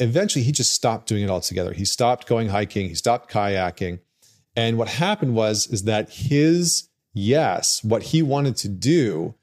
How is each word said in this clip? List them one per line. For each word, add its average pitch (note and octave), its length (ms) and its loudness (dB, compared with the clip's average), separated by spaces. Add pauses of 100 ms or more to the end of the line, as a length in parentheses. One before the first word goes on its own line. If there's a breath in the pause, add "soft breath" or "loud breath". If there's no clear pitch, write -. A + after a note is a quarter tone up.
eventually C#3 420 0
he A#2+ 80 2
just C3 220 0
stopped A2+ 340 -2
doing G#2 160 0
it G2+ 80 0
altogether. F2+ 420 -2
He F2 120 -6
stopped B2 420 0
going A2+ 220 0
hiking. G2+ 400 -2
He D#2 80 -12
stopped A#2 340 0
kayaking. F#2 720 -2 (560 soft breath)
And A2+ 200 2
what A2+ 120 0
happened D#3+ 480 0
was, G#2+ 320 0
is G2 160 -4
that A2 260 0
his D#3+ 800 2 (240)
yes, G#2+ 720 0
what B2 200 0
he D#3+ 180 2
wanted C#3 340 0
to - 120 -6
do G2+ 760 0